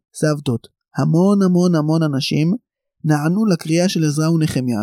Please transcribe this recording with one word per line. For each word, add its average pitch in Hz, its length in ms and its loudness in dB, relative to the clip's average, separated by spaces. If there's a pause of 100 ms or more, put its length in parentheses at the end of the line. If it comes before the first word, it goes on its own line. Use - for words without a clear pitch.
(140)
סבתות, 147 540 -2 (280)
המון 175 460 2
המון 180 320 2
המון 156 280 0
אנשים 151 520 -2 (500)
נענו 156 420 0
לקריאה 170 420 0
של 170 160 -2
עזרא 156 260 0
ונחמיה 131 520 0